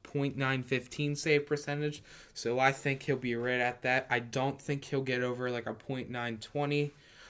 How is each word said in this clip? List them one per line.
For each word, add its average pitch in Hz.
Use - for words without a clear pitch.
point 139
nine 131
fifteen 143
save 147
percentage, 147
so 120
I 135
think 135
he'll 139
be 123
right 123
at 120
that. 131
I 123
don't 131
think 139
he'll 139
get 127
over, 123
like, 117
a 110
point 131
nine 120
twenty, 147